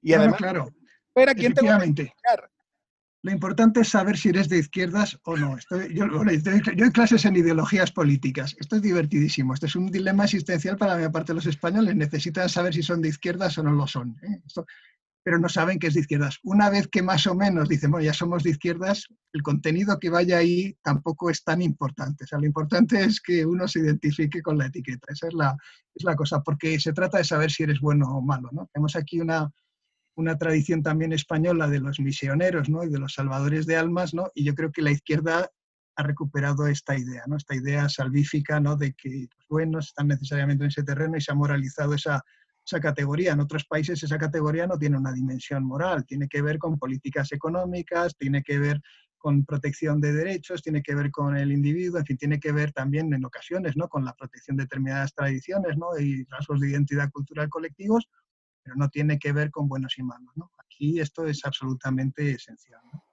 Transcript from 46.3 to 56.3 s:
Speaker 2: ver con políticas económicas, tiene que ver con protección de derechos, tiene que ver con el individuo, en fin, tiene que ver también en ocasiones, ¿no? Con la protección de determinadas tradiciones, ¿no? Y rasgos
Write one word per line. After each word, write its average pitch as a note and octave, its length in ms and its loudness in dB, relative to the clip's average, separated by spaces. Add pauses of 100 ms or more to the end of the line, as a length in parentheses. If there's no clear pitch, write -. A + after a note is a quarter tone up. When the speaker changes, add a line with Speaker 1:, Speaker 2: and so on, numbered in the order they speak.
Speaker 2:
ver D3+ 160 0
con D#3 200 -2
políticas C3+ 540 -4
económicas, F3 840 -4
tiene C#3 260 -2
que C#3+ 160 -2
ver D3 220 0 (360)
con C#3+ 300 2
protección D3 560 -2
de D3 100 2
derechos, E3+ 500 -4
tiene D3+ 200 -2
que C#3+ 120 -4
ver C#3+ 160 -2
con C#3+ 260 -2
el C#3 160 0
individuo, E3 460 0
en D3 80 -2
fin, C3+ 120 -4
tiene D3 220 -2
que D3+ 120 -2
ver D3 200 -2
también D3 420 -2
en C3 100 -2
ocasiones, E3+ 520 -6
¿no? E3+ 120 -4
Con C#3 160 -4
la B2 100 -8
protección - 420 -10
de C3+ 80 -4
determinadas C3+ 500 -4
tradiciones, D3+ 640 -2
¿no? E3+ 200 -4
Y C#3 260 -2
rasgos C#3 360 -4